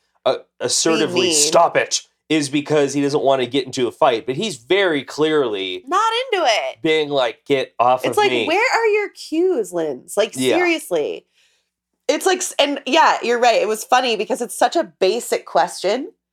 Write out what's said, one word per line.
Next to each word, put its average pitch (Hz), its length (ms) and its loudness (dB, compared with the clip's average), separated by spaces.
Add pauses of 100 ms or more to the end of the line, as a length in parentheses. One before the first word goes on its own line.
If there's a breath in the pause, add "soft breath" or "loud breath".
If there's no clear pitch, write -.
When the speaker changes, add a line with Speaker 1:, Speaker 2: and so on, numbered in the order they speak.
(260)
Speaker 1:
uh, 131 120 0 (240)
assertively, - 600 0
Speaker 2:
Be 180 60 2
mean. 165 80 0
Speaker 1:
"Stop 160 400 4
it," - 280 -2 (260)
is 151 180 0
because 143 460 0
he 143 80 -2
doesn't 143 220 0
wanna 135 220 2
get 127 200 -2
into 127 220 -2
a 107 40 -4
fight. 120 340 0
But 131 120 -4
he's 196 180 -4
very 160 480 0
clearly 117 840 -2
Speaker 2:
Not 415 280 -2 (180)
into 359 160 0
it. 156 340 -2
Speaker 1:
being 156 280 0
like, 131 340 -2
"Get 135 340 -2
off 127 280 2
Speaker 2:
It's 131 60 -2
Speaker 1:
of 415 120 0
Speaker 2:
like, 233 80 2
Speaker 1:
me." 120 160 0
Speaker 2:
where 427 260 0
are 453 140 0
your 415 220 0
cues, 311 640 -4
Linz? 156 420 -6
Like, 214 220 0
Speaker 1:
Yeah. - 180 2
Speaker 2:
seriously. 233 680 -2 (840)
It's 311 180 -2
like, 370 120 2
s-, - 200 -8
and 285 280 0
yeah, 269 360 4
you're 240 160 0
right. 226 240 4
It 185 60 0
was 214 160 -4
funny 254 320 2
because 214 260 -4
it's - 160 -8
such 247 200 0
a 320 80 0
basic 190 600 -2
question. 190 680 -2 (200)